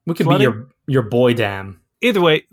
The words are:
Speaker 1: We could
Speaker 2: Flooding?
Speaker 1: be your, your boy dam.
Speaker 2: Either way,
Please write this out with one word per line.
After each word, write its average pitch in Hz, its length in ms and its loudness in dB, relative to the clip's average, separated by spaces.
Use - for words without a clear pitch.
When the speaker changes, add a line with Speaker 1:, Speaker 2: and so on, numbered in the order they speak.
Speaker 1:
We 165 80 -4
could 180 100 -2
Speaker 2:
Flooding? 143 260 2
Speaker 1:
be 107 60 -10
your, 120 120 -16
your 127 160 0
boy 120 300 2
dam. 98 480 -6
Speaker 2:
Either 226 200 2
way, 160 320 2